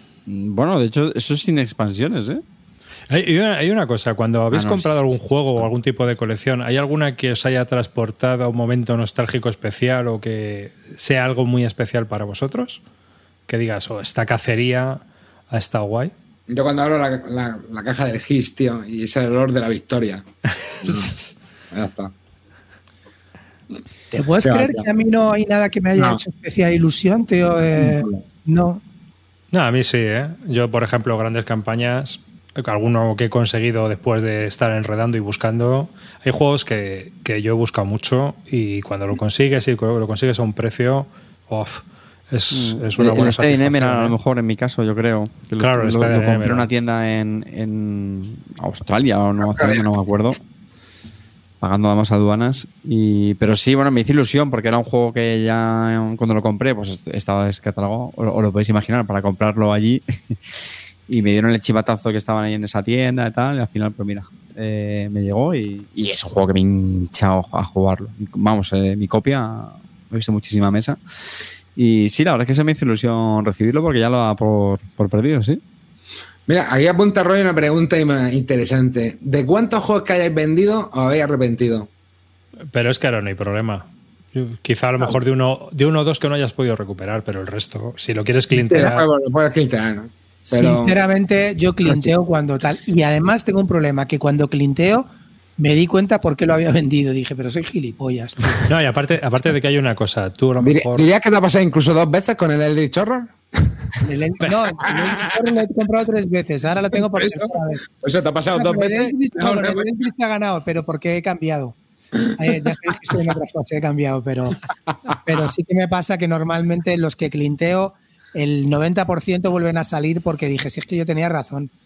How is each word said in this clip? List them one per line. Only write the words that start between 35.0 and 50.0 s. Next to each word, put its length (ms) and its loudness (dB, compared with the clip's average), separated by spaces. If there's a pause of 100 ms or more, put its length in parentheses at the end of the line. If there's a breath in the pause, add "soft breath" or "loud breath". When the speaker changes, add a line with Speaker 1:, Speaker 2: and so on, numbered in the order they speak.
Speaker 2:
y 40 -2
buscando, 680 0 (360 loud breath)
hay 60 0
juegos 320 2
que, 480 -6 (120)
que 180 -2
yo 100 0
he 40 2
buscado 300 0
mucho 500 -2 (100)
y 360 -2
cuando 260 -6
lo 100 -2
consigues 500 0
y 80 4
lo 320 0
consigues 320 -2
a 40 0
un 100 -2
precio, 520 0 (440 loud breath)
uf, 300 -6 (500 soft breath)
es, 520 -2
Speaker 1:
Mm, 40 -4
Speaker 2:
es 140 -4
una 100 6
Speaker 1:
el, 60 4
Speaker 2:
buena 120 4
Speaker 1:
el 60 2
Steam 140 2
Speaker 2:
satisfacción, 200 4
Speaker 1:
Emerald, 300 2
a 40 2
lo 60 2
Speaker 2:
¿eh? 40 0
Speaker 1:
mejor, 280 0
en 60 0
mi 100 0
caso, 280 -2
yo 120 0
creo. 280 0 (260)
Que 60 -6
lo, 60 0
Speaker 2:
Claro, 200 4
el 60 0
Speaker 1:
lo, 40 2
Speaker 2:
Steam 200 2
Speaker 1:
lo 40 2
compré 140 2
en 60 4
Speaker 2:
Emerald. 240 0
Speaker 1:
una 80 0
tienda 520 0
en, 320 -4
en 840 -6 (220)
Australia 600 0
o 140 2
Nueva 180 0
Speaker 3:
Australia. 240 2
Speaker 1:
Zelanda, 160 2
no 60 2
me 60 2